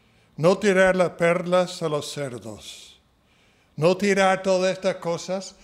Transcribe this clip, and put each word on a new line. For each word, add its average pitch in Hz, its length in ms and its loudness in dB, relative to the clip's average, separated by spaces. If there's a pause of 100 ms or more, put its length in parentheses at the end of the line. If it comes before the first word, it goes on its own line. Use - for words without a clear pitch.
(380)
No 175 220 4
tirar 190 360 4
las 180 140 2
perlas 175 720 0
a 165 80 -2
los 147 220 -4
cerdos. 117 920 -12 (720)
No 175 220 4
tirar 190 440 2
todas 190 300 0
estas 185 260 -4
cosas 180 680 -8